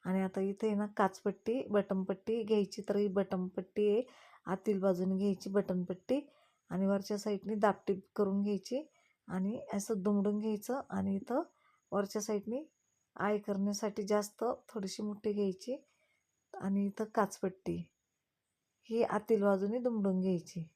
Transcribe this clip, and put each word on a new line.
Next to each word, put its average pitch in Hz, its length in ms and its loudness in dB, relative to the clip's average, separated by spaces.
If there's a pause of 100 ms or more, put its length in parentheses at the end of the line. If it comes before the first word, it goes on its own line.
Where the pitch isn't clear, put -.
आणि 190 160 0
आता 190 200 -2
इथे 202 260 -2
आहे 208 80 0
ना, 208 100 0 (120)
काचपट्टी, 208 720 0
बटन 196 340 2
पट्टी 214 400 -2
घ्यायची. 208 380 0
तर 202 140 -2
ही 208 140 2
बटन 185 380 0
पट्टी 196 420 -2
आहे, 214 120 4 (440)
आतील 190 340 0
बाजूने 190 380 2
घ्यायची 196 320 0
बटन 190 340 0
पट्टी 185 360 -2 (500)
आणि 185 160 0
वरच्या 196 320 0
साईडने 202 380 -4
दाबटीप 196 460 2 (140)
करून 202 260 2
घ्यायची 208 400 -2 (460)
आणि 190 320 -2 (140)
असं 202 300 -2
दुमडून 208 360 2
घ्यायचं 220 500 -2
आणि 196 260 0
इथं 240 260 -2 (500)
वरच्या 202 300 -2
साईडने 214 420 -4 (520)
आय 208 220 0
करण्यासाठी 202 680 -2
जास्त 208 400 0 (260)
थोडीशी 202 340 -6
मोठी 208 300 -4
घ्यायची 202 420 -2 (760)
आणि 202 320 0
इथं 202 200 -4 (100)
काचपट्टी 190 600 -2 (1120)
ही 226 160 2
आतील 208 380 2
बाजूने 202 360 2
दुमडून 208 420 2
घ्यायची. 175 420 -2 (120)